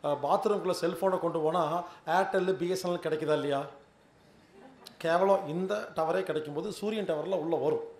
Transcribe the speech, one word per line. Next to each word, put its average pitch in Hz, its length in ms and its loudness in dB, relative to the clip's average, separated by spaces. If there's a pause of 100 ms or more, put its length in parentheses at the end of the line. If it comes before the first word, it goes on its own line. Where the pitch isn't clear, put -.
அஹ், 143 180 0
பாத்ரூம்குள்ள 185 580 2
செல்போனை 180 380 2
கொண்டு 165 220 0
போனா 160 440 0 (220)
Airtel, 185 500 2
பி 175 120 -2
எஸ் 185 180 -2
என் 175 60 0
எல் 170 140 -4
கிடைக்குதா 156 260 0
இல்லையா? 139 340 0 (1300)
கேவலம் 175 500 4
இந்த 185 260 -2 (220)
டவரே 165 260 0
கிடைக்கும்போது 156 460 -4
சூரியன் 208 380 -4
டவர்ல 156 320 -2
உள்ள 160 180 0
வரும். 147 300 0 (140)